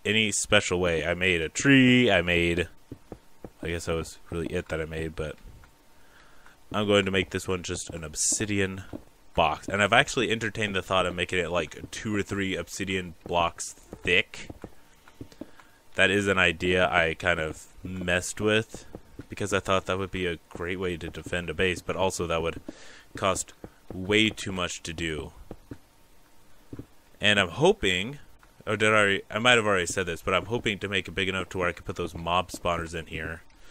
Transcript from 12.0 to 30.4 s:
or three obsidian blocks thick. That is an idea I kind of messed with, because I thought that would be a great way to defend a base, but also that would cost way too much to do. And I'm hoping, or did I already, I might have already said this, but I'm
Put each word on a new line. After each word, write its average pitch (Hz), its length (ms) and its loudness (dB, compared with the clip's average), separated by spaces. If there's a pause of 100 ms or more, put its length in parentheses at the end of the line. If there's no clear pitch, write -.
or 98 60 0
three 95 340 -4
obsidian 90 580 -6 (100)
blocks 85 480 -2
thick. - 760 -2 (1500)
That 95 160 4
is 101 160 2
an 95 120 2
idea 90 500 2
I 82 260 2
kind 85 240 0
of 78 280 -6 (160)
messed 90 580 -2
with, 107 460 0 (420)
because 101 240 -6
I 95 80 2
thought 95 240 0
that 95 140 -2
would 95 120 -4
be 92 160 -2
a 85 120 -2 (100)
great 90 320 -6
way 90 160 -2
to 80 140 -10
defend 85 400 -6
a 78 40 -6
base, 90 280 0
but 87 140 -4
also 92 300 0
that 82 140 0
would 82 220 -4 (520)
cost 95 380 -2 (400)
way 104 380 2
too - 220 -8
much 90 320 -6
to 85 100 -10
do. 78 380 -6 (1900)
And 101 180 4
I'm 92 120 2
hoping, 113 680 0 (480)
or 104 120 0
did 107 140 4
I 110 40 6
already, 98 340 4
I 104 80 -4
might 123 180 6
have 107 100 2
already 92 200 2
said 92 200 -4
this, 85 160 -6
but 95 100 -2
I'm 87 140 2